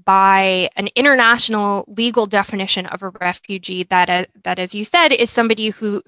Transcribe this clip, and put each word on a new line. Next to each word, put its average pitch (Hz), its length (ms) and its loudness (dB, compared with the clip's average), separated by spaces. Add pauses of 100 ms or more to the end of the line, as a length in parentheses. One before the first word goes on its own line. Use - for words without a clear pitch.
by 190 720 2
an 202 200 -6
international 226 920 2
legal 226 380 -2
definition 196 600 -4
of - 140 -12
a 190 100 -10
refugee 180 720 -8
that, 180 260 2
uh, 180 160 0 (180)
that, 180 160 -4
as 185 160 -6
you 208 80 -6
said, 320 300 2
is 233 160 2
somebody 226 400 -2
who, 208 380 -6